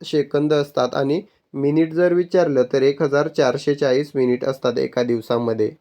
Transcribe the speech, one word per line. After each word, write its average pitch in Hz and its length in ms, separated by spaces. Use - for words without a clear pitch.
सेकंद 147 480
असतात 143 420
आणि 139 280
मिनिट 151 380
जर 175 200
विचारलं 175 500
तर 135 100
एक 139 200
हजार 143 260
चारशे 143 460
चाळीस 143 400
मिनिट 123 300
असतात 135 340
एका 127 240
दिवसामध्ये. 117 800